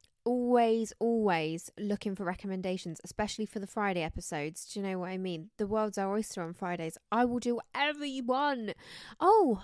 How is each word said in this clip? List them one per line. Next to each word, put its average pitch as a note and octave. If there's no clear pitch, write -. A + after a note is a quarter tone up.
always, A#3+
always F3+
looking G3+
for G3+
recommendations, F#3
especially G#3+
for -
the G3
Friday F#3+
episodes. D#3+
Do G#3
you G3
know F#3
what F3+
I F#3
mean? F#3
The G#3+
world's G#3+
our G3
oyster G#3
on E3
Fridays. F3
I A#3+
will B3
do A#3+
whatever D4
you C4
want. B3+
Oh, E4+